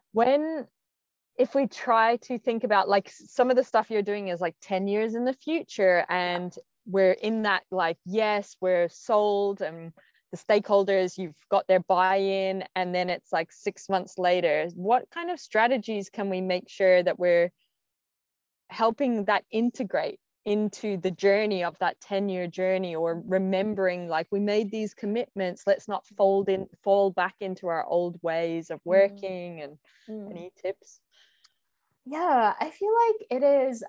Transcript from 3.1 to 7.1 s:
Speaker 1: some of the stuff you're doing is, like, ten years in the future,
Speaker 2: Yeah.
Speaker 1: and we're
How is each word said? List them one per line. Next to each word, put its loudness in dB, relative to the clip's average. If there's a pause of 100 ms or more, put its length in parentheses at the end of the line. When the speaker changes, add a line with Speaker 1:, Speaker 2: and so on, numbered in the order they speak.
Speaker 1:
some 2
of 2
the 4
stuff 0
you're 0
doing -4
is, -4
like, -2
ten -2
years -2
in -2
the -2
future, 0
Speaker 2:
Yeah. -2 (200)
Speaker 1:
and -8 (300)
we're 4